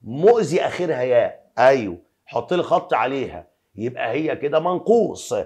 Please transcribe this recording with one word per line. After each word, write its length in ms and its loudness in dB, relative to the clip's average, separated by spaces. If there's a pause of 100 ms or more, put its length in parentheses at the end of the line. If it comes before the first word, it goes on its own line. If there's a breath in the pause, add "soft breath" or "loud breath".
مؤذي 580 2
آخرها 420 -4
ياء. 560 0
أيوه. 400 4 (280)
حط 280 -4
لي 80 0
خط 320 0
عليها. 520 -4 (300)
يبقى 340 -6
هي 260 -2
كده 240 0
منقوص. 760 0 (120)